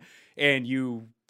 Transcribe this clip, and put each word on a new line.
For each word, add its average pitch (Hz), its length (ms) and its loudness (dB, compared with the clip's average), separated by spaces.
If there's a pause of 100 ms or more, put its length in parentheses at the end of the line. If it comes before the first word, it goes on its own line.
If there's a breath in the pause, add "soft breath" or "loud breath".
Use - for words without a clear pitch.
(360 loud breath)
and 135 300 2
you 123 420 -4 (200)